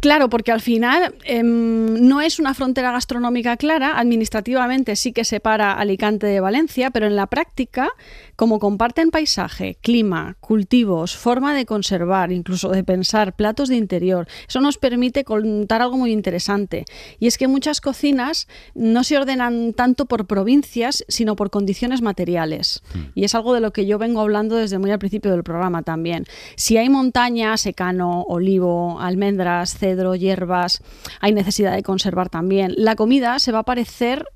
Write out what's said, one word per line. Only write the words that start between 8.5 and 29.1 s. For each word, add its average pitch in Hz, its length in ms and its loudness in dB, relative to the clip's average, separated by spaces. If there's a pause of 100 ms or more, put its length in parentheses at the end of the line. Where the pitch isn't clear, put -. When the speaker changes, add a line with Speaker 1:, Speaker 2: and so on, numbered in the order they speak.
Speaker 1:
comparten 226 520 2
paisaje, 190 680 -4
clima, 190 600 0
cultivos, 202 760 2
forma 262 380 0
de 262 120 -2
conservar, 185 680 0
incluso 180 380 -4
de 190 140 0
pensar, 190 500 0
platos 220 340 0
de 254 80 2
interior, 180 500 0 (220)
eso 262 120 -2
nos 285 180 2
permite 247 460 0
contar 214 580 0
algo 247 140 0
muy 247 160 0
interesante. 196 720 -2 (340)
Y 226 80 2
es 233 120 2
que 262 100 2
muchas 277 320 0
cocinas 277 680 -2 (280)
no 233 300 2
se 294 140 0
ordenan 240 560 -2
tanto 254 320 2
por 220 200 -2
provincias, 233 840 0
sino 214 280 0
por 202 140 -2
condiciones 233 520 -2
materiales. 175 800 -2 (120)
Speaker 2:
Hmm. 87 60 -6 (140)
Speaker 1:
Y 196 100 0
es 202 100 -2
algo 233 200 0
de 240 60 2
lo 214 120 0
que 196 140 -2
yo 208 120 0
vengo 226 220 0
hablando 214 360 0
desde 202 220 0
muy 196 120 0
al 214 80 0
principio 202 320 -2
del 175 120 2
programa 170 400 -4
también. 165 420 -4 (320)
Si - 200 2
hay 233 120 4
montaña, 240 680 2
secano, 180 720 -2
olivo, 175 720 2
almendras, 180 760 0